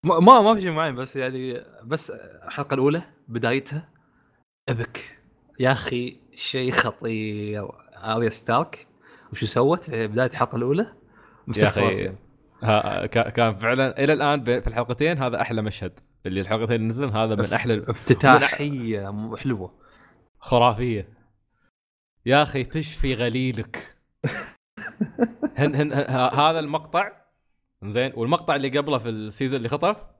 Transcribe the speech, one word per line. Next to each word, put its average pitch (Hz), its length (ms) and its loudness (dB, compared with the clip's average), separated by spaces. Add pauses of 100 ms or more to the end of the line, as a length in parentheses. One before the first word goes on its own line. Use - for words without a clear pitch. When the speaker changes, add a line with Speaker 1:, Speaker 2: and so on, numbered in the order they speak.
Speaker 1:
ما، 165 140 4
ما، 233 220 12
ما 214 140 6
في 202 60 -2
شيء 180 100 -2
معين، 156 240 -2
بس 127 200 -8
يعني، 127 480 -4 (220)
بس 147 260 -6 (340)
الحلقة - 280 -6
الأولى 143 280 2 (260)
بدايتها 127 600 -2 (800)
إبك. - 500 -8 (400)
يا 127 120 2
أخي 123 480 -4 (160)
شيء 127 360 -4
خطير. 104 960 -4 (260)
آريا 110 360 -2
ستارك - 580 -2 (440)
وشو - 140 -6
سوت 139 440 2
في 113 180 -4
بداية 117 220 0
الحلقة - 260 -2
الأولى؟ 139 380 -2 (540)
مسك 110 160 2
Speaker 2:
يا 104 40 6
أخي، 101 140 0
Speaker 1:
راسي 95 220 0
يعني. 95 140 -8 (460)
Speaker 2:
ها، 104 420 2
كا-، - 240 0
كان 113 260 0
فعلا 127 480 0
إلى 147 100 4
الآن 143 300 0
ب-، 120 160 0
في - 80 -4
الحلقتين 123 500 -2
هذا 123 240 -2
أحلى 113 200 -2
مشهد. 104 380 -8 (260)
اللي 95 160 -2
الحلقتين 110 340 0
اللي 113 120 0
نزلن 123 220 -2
هذا 110 260 0
من 101 60 0
Speaker 1:
اف-، 101 120 0
Speaker 2:
أحلى 117 200 0
ال-، 107 160 -2
Speaker 1:
افتتاحية 120 1200 2
م-، 107 260 -8
حلوة. 104 420 -6 (600)
Speaker 2:
خرافية. 117 680 0 (1160)
يا 139 180 6
أخي 139 200 -2
تشفي 151 500 -2
غليلك. 120 840 -4 (680)
Speaker 1:
<laughs> - 920 -6
Speaker 2:
هن، 143 180 0
هن، 151 180 0
ه-، - 20 -4
ه-، 131 540 2
هذا 165 100 0
المقطع. 156 520 -2 (720)
زين. 120 320 -2
والمقطع 147 400 0
اللي 135 140 -2
قبله 143 280 0
في 117 120 -4
السيزون 110 480 -6
اللي 117 120 -4
خطف. 170 360 -2 (140)